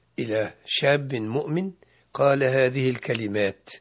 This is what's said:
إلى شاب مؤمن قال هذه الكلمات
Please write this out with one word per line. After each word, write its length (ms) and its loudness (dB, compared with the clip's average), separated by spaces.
إلى 360 -2
شاب 500 0
مؤمن 580 -2
قال 300 4
هذه 460 2
الكلمات 800 -2